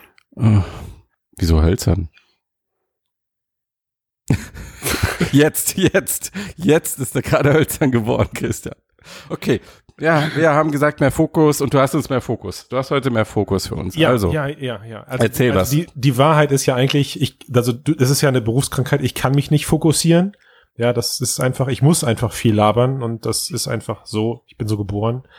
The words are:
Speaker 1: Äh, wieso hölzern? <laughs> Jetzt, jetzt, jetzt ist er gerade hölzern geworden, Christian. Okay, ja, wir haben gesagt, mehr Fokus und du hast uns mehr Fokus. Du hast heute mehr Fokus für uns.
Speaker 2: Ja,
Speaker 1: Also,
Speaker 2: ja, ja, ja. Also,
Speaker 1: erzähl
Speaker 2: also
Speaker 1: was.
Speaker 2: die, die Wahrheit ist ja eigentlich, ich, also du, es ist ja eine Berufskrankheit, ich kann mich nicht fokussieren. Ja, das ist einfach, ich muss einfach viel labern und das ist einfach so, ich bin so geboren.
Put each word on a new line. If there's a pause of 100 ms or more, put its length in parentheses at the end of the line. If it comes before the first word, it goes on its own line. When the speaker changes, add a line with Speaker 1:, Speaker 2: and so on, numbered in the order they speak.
(360)
Speaker 1:
Äh, (760)
wieso
hölzern? (2250)
<laughs> (960)
Jetzt,
jetzt, (240)
jetzt
ist
er
gerade
hölzern
geworden,
Christian. (540)
Okay, (380)
ja,
wir
haben
gesagt,
mehr
Fokus
und
du
hast
uns
mehr
Fokus.
Du
hast
heute
mehr
Fokus
für
uns.
Speaker 2:
Ja,
Speaker 1:
Also,
Speaker 2:
ja,
ja,
ja.
Also,
Speaker 1:
erzähl
Speaker 2:
also
Speaker 1:
was.
Speaker 2:
die,
die
Wahrheit
ist
ja
eigentlich,
ich, (140)
also
du,
es
ist
ja
eine
Berufskrankheit,
ich
kann
mich
nicht
fokussieren. (400)
Ja,
das
ist
einfach,
ich
muss
einfach
viel
labern
und
das
ist
einfach
so,
ich
bin
so
geboren. (140)